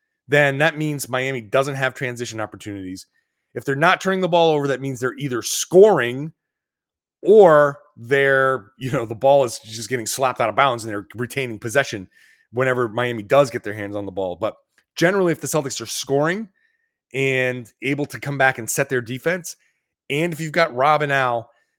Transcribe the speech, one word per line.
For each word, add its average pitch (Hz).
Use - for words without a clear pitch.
then 143
that 151
means 151
Miami 127
doesn't 135
have 135
transition 120
opportunities. 98
If 127
they're 139
not 175
turning 190
the 175
ball 165
over, 143
that 131
means 135
they're 127
either 123
scoring 156
or 156
they're, 135
you 127
know, 120
the 110
ball 135
is 117
just 110
getting 120
slapped 127
out 117
of 104
bounds 123
and 113
they're 104
retaining 120
possession, 113
whenever 123
Miami 120
does 131
get 120
their 104
hands 101
on 104
the 90
ball. 90
But 101
generally, 180
if -
the 143
Celtics 139
are 113
scoring 165
and 127
able 139
to 120
come 139
back 131
and 110
set 139
their 127
defense, 156
and 160
if 151
you've 156
got 165
Rob 147
and 143
Al, 123